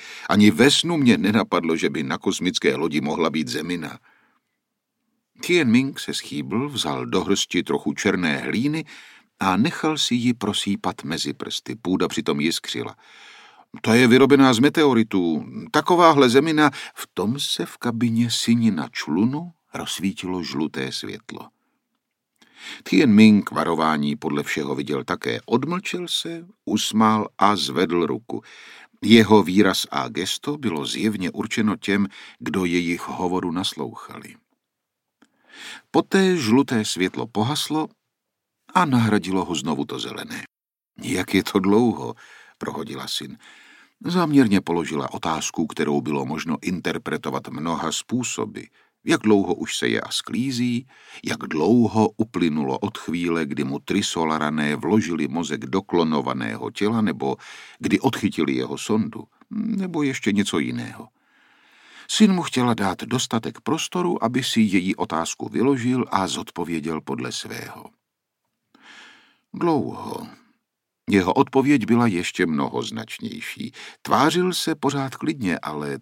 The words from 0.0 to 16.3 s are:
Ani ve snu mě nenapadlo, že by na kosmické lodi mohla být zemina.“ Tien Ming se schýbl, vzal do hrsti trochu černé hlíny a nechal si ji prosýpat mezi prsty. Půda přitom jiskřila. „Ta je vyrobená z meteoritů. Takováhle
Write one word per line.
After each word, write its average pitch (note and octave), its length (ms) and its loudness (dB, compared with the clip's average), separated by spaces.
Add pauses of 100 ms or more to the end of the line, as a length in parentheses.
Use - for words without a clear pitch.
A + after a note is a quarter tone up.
Ani G#2 220 8
ve A#2 200 6
snu E3 260 0
mě B2 220 6
nenapadlo, F2+ 580 0
že D2+ 140 0
by D2 120 -4
na C#2 160 -4
kosmické F2 580 0
lodi D2+ 240 -2
mohla D2+ 300 0
být D#2 180 -4
zemina.“ D#2+ 500 -8 (1400)
Tien E3 280 2
Ming C3+ 300 2
se - 140 -8
schýbl, B2 540 -6
vzal D2+ 380 -6
do F2+ 180 0
hrsti F2 380 0
trochu C#2+ 300 -2
černé F2 460 0
hlíny B2+ 460 -2 (560)
a F#2+ 160 2
nechal D3+ 420 0
si - 160 -2
ji A#2+ 200 2
prosýpat G2 680 -4
mezi C#2+ 280 -4
prsty. - 500 -10
Půda F2+ 260 0
přitom D2 320 -2
jiskřila. A#1+ 560 -4 (840)
„Ta A#2 120 2
je A#2+ 120 8
vyrobená C3 480 8
z G#2+ 40 0
meteoritů. A2+ 880 2 (240)
Takováhle D3 600 6